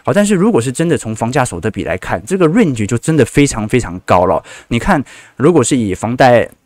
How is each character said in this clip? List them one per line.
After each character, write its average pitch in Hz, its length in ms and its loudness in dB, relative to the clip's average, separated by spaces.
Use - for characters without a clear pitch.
好， 123 100 -2
但 202 100 4
是 202 120 0
如 196 160 2
果 151 100 2
是 131 100 -4
真 165 160 -2
的 160 80 2
从 110 200 -6
房 120 160 -4
价 135 120 0
所 90 160 -6
得 107 120 -4
比 - 140 -6
来 90 120 -4
看， 92 280 -8
这 185 120 -4
个 180 120 4
range 151 360 0
就 117 140 -2
真 160 160 -2
的 131 100 4
非 143 220 0
常 107 200 -6
非 123 120 0
常 92 260 -8
高 92 200 2
了。 90 180 -2
你 120 100 -2
看， 151 260 0
如 143 140 4
果 147 120 4
是 143 120 -2
以 104 200 -2
房 110 200 -6
贷 123 320 4